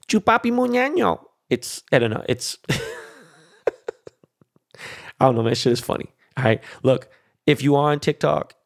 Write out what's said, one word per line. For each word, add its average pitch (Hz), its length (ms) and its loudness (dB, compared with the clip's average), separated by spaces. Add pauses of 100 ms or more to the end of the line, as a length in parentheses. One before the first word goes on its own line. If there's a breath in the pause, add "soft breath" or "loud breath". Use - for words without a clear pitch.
"Chupapi 233 460 2
muñeño," 247 680 0 (320)
it's, - 400 -4
I 139 80 4
don't 117 120 2
know. - 180 -6
It's, - 340 -6
<laughs> - 80 -6 (2500 loud breath)
I 135 60 6
don't 131 80 4
know, 113 80 0
man. 117 140 0
Shit 127 160 2
is 120 80 0
funny. - 320 -6 (240)
All 131 80 -2
right. 110 180 2 (220 loud breath)
Look, 127 240 2 (380 soft breath)
if 143 180 2
you 143 100 4
are 147 160 2
on 147 80 0
TikTok 147 560 -2 (120)